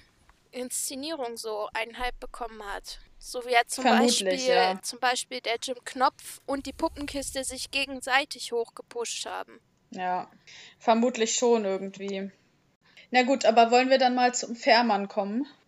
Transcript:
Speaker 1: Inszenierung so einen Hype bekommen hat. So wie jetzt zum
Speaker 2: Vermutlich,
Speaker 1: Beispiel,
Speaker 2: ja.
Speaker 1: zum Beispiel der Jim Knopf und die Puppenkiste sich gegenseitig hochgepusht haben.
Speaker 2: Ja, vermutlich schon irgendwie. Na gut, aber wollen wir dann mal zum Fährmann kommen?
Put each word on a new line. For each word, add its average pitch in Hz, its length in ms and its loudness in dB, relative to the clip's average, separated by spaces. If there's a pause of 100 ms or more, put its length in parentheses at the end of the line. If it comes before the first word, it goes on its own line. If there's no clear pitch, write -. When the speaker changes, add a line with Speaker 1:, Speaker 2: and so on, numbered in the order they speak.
(540)
Speaker 1:
Inszenierung 262 840 -6
so 214 360 -6
einen 226 240 -6
Hype 247 220 -6
bekommen 226 420 -12 (120)
hat. - 260 -14 (200)
So 247 260 -10
wie 247 60 -2
jetzt 240 240 4
zum 262 80 -4
Speaker 2:
Vermutlich, 233 420 4
Speaker 1:
Beispiel, 262 280 0
Speaker 2:
ja. 240 280 4
Speaker 1:
zum - 180 -10
Beispiel 254 420 -2
der 233 200 -4
Jim 254 220 -6
Knopf - 640 -2
und 277 200 -4
die 269 80 -10
Puppenkiste 277 680 -4
sich - 280 -10
gegenseitig 269 800 -2
hochgepusht - 760 -6
haben. 185 340 -10 (320)
Speaker 2:
Ja, 185 380 -4 (500)
vermutlich 226 560 2
schon 233 300 2
irgendwie. 196 680 -6 (800)
Na 254 120 4
gut, 254 220 2
aber 233 260 6
wollen 254 180 6
wir 262 100 6
dann 247 160 2
mal 247 180 2
zum - 220 -8
Fährmann 226 520 4
kommen? 208 400 -4 (200)